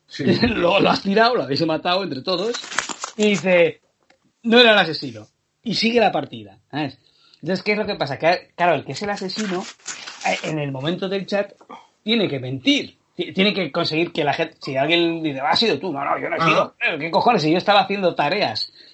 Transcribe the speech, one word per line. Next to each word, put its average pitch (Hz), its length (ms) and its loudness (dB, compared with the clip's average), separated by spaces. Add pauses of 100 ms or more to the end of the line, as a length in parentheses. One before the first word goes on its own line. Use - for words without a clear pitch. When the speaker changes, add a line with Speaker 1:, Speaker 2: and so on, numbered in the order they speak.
Speaker 1:
Sí. - 180 -8
Speaker 2:
<laughs> 180 220 4
lo, 185 320 2
lo 180 120 4
has - 100 0
tirado, 220 340 4
lo 165 80 0
habéis 139 220 -2
matado 175 380 -2
entre 156 180 -8
todos, 190 340 -4 (600)
y 214 120 4
dice, 175 520 4 (640)
"No 233 160 6
era 233 140 8
el 208 40 6
asesino", 151 480 -2 (380)
y 220 120 -4
sigue 233 240 2
la 196 120 4
partida, 117 480 -8 (100)
¿sabes? 143 300 -6 (420)
Entonces, 185 220 -4
¿qué 208 80 0
es 208 80 0
lo 208 80 -2
que 202 80 -4
pasa? 139 240 -4
Que, 170 360 0
claro, 170 200 2
el 123 100 -4
que 143 60 -10
es 135 100 -10
el 208 80 -4
asesino, 196 540 -6 (640)
eh, - 160 0
en 156 160 -4
el 143 120 -4
momento 170 380 -4
del 196 160 -4
chat, 202 280 -4 (500)
tiene 214 240 0
que 131 120 -4
mentir. 135 580 -2 (180)
Ti-, 160 180 -6
tiene 196 200 2
que 165 180 -4
conseguir 165 400 -2
que 160 120 -2
la 139 100 2
gente, 160 280 -4
si 139 160 -8
alguien 165 460 0
dice, 139 160 -4
Ah, 143 120 -2
"Ha 180 40 2
sido 196 240 2
tú", 185 120 -6
"No, 139 140 -6
no, 156 140 -2
yo 139 100 -6
no 170 60 -2
he 156 40 -4
Speaker 1:
Ajá. 165 100 0
Speaker 2:
sido". 165 300 2
"Eh, 214 200 -2
¿qué 160 100 -6
cojones? 202 320 4
Si 151 100 2
yo 175 60 4
estaba 202 240 4
haciendo 196 320 0
tareas". 147 580 -2 (220)